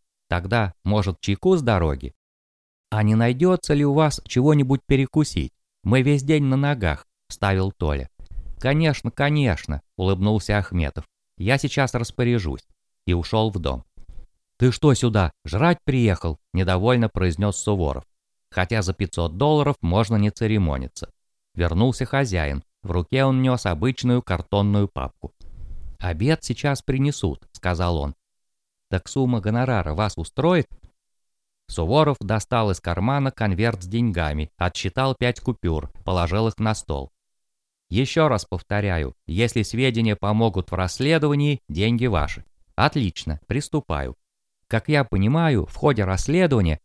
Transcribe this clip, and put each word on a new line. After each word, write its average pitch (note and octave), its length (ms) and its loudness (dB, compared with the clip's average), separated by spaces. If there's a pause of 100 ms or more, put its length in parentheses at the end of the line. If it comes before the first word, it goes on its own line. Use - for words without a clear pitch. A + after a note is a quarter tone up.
(300)
Тогда, F#2+ 540 -2
может, G2 360 0
чайку F3+ 380 0
с D#3 60 -2
дороги?» D#2 500 0 (800)
«А G#2+ 100 0
не G#2+ 140 4
найдется C3+ 580 2
ли D3 120 2
у C#3+ 80 2
вас D3+ 340 2
чего-нибудь C#3 580 2
перекусить? C3+ 680 0 (300)
Мы B2 200 4
весь C#3+ 180 2
день C#3+ 220 2
на C3 140 2
ногах», B2 500 -2 (200)
вставил F#2+ 440 -2
Толя. C#2+ 380 -4 (520)
«Конечно, D3 480 2
конечно», C3 720 0 (160)
улыбнулся G2 600 2
Ахметов. E2+ 460 -2 (320)
«Я A2+ 200 0
сейчас C3+ 380 -2
распоряжусь», A#2 720 -2 (400)
и F2 60 4
ушел A2 360 0
в G2+ 80 -4
дом. C2+ 280 -4 (720)
«Ты B2 140 4
что C#3+ 220 4
сюда, G#2+ 380 2 (120)
жрать C#3 400 0
приехал?» G#2+ 540 0 (160)
недовольно F#2+ 560 2
произнес F#2 480 0
Суворов. D#2+ 460 -2 (480)
Хотя G2 320 0
за F2+ 100 -2
пятьсот F2 440 -4
долларов C#3+ 440 2
можно G#2 360 2
не G#2 120 2
церемониться. F2+ 800 -2 (460)
Вернулся F#2 500 0
хозяин, F2+ 580 -2 (200)
в G2 80 -6
руке G#2+ 340 0
он C3 160 2
нес B2+ 240 0
обычную B2 560 0
картонную G2+ 680 0
папку. - 460 -10 (640)
«Обед F#2 460 -4
сейчас C3+ 400 -4
принесут», C3+ 720 -4
сказал F2 440 -2
он. C#2+ 180 -4 (760)
«Так - 180 -4
сумма B2+ 320 0
гонорара G#2+ 560 -2
вас G2+ 220 -2
устроит?» D#3 500 0 (1000)
Суворов C3+ 520 2
достал G#2+ 500 -2
из F2+ 100 -2
кармана C3 520 -2
конверт G#2+ 520 0
с F#2 40 -12
деньгами, E2+ 680 -2
отсчитал B2 580 -2
пять B2 240 -2
купюр, E2+ 520 -4 (120)
положил F2+ 440 0
их G#2+ 120 -4
на A2 160 0
стол. C2+ 360 -8 (800)
«Еще C3+ 380 2
раз A2+ 160 0
повторяю, F#2 680 -2 (120)
если A2+ 360 0
сведения A2+ 520 0
помогут G#2 560 0
в F2+ 40 -6
расследовании, C#3+ 920 0
деньги A2 360 0
ваши». E2 380 -2 (320)
«Отлично, G#2 720 -2
приступаю. F2 720 -4 (500)
Как - 200 -2
я D3 160 4
понимаю, A#2+ 600 2
в - 100 -12
ходе A#2+ 300 2
расследования G#2+ 800 2